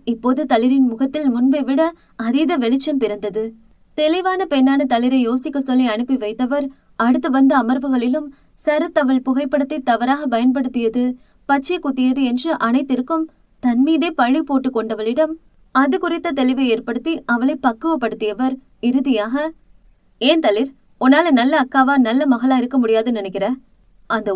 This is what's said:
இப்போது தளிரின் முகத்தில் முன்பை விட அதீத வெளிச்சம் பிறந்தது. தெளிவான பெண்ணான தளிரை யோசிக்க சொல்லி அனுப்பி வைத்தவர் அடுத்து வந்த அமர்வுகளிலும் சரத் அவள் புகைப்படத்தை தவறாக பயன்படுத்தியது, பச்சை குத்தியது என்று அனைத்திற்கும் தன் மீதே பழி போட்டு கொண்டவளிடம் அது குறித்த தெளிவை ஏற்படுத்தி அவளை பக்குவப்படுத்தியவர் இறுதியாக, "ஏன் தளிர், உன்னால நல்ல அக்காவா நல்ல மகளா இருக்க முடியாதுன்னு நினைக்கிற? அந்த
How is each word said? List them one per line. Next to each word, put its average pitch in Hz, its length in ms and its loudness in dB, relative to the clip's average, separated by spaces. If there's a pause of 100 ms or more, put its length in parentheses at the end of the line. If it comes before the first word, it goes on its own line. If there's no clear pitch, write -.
இப்போது 247 400 -2
தளிரின் 254 440 2
முகத்தில் 269 420 -2
முன்பை 262 320 2
விட 269 200 0 (340)
அதீத 262 400 0
வெளிச்சம் 269 460 0
பிறந்தது. 208 420 -4 (540)
தெளிவான 359 460 0
பெண்ணான 269 420 2
தளிரை 247 340 2
யோசிக்க 254 400 -2
சொல்லி 262 260 0
அனுப்பி 240 300 -2
வைத்தவர் 247 500 -4 (300)
அடுத்து 254 340 2
வந்த 269 260 4
அமர்வுகளிலும் 262 720 0 (320)
சரத் 311 400 0
அவள் 262 240 2
புகைப்படத்தை 285 580 -2
தவறாக 254 460 0
பயன்படுத்தியது, 247 760 0 (440)
பச்சை 277 300 0
குத்தியது 262 460 0
என்று 247 340 -2
அனைத்திற்கும் 262 640 0 (380)
தன் 247 200 2
மீதே 320 280 2
பழி 269 320 2
போட்டு 269 280 -2
கொண்டவளிடம் 226 640 -2 (400)
அது 277 240 2
குறித்த 339 340 -4
தெளிவை 262 340 0
ஏற்படுத்தி 247 460 -4 (140)
அவளை 247 320 0
பக்குவப்படுத்தியவர் 233 960 -2 (260)
இறுதியாக, 247 640 0 (760)
"ஏன் 311 220 2
தளிர், 233 280 0 (300)
உன்னால 294 300 4
நல்ல 262 280 2
அக்காவா 262 400 2
நல்ல 247 280 2
மகளா 262 300 2
இருக்க 247 220 -2
முடியாதுன்னு 226 420 0
நினைக்கிற? 190 260 -4 (640)
அந்த 214 260 -2